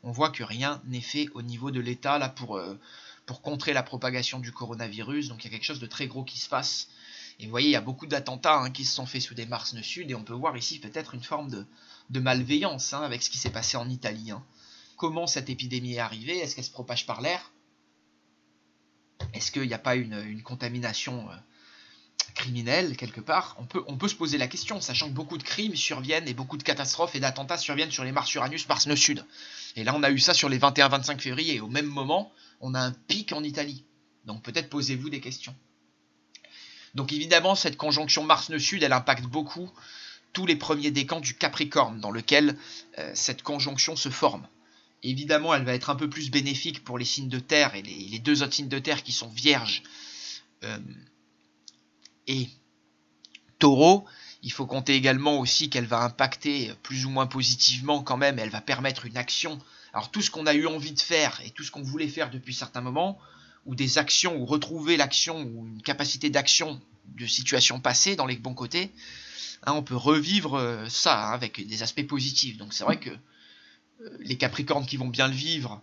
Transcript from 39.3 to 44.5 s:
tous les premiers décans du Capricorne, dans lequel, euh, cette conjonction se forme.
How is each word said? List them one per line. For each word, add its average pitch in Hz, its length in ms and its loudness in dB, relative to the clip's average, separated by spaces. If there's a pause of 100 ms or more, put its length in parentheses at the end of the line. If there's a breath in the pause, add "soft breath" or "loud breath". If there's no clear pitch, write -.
tous 185 140 -2
les 165 100 6
premiers 147 340 0
décans 139 300 0
du 127 140 -4
Capricorne, 143 640 0
dans 104 100 -4
lequel, 143 460 6 (420 loud breath)
euh, - 160 -6
cette - 280 -2
conjonction 143 540 0
se 147 120 -2
forme. 127 380 0 (560 soft breath)